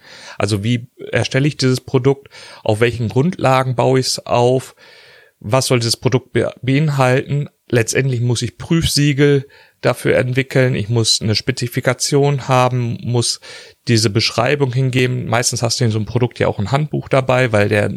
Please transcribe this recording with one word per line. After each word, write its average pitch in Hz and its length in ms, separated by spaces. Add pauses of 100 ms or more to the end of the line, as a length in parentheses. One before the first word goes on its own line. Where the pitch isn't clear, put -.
(380)
Also 101 260
wie 120 240 (240)
erstelle 131 380
ich - 80
dieses 131 240
Produkt? 135 480 (340)
Auf 107 160
welchen 117 300
Grundlagen 131 680
baue 127 240
ich's - 200
auf? 123 580 (640)
Was 127 240
soll 127 140
dieses 117 180
Produkt - 340
be-, - 300
beinhalten? 139 880 (180)
Letztendlich 120 540
muss 120 200
ich 117 160
Prüfsiegel 143 920 (320)
dafür - 360
entwickeln, 131 560
ich 101 140
muss 113 320
eine 110 160
Spezifikation 135 1120
haben, 127 540
muss 120 400 (460)
diese 113 220
Beschreibung 127 640
hingeben. 127 560
Meistens 117 340
hast 117 180
du - 40
in 113 80
so 113 60
einem 107 80
Produkt 120 340
ja 98 80
auch - 120
ein 101 120
Handbuch 143 380
dabei, 127 420
weil 104 160
der 104 300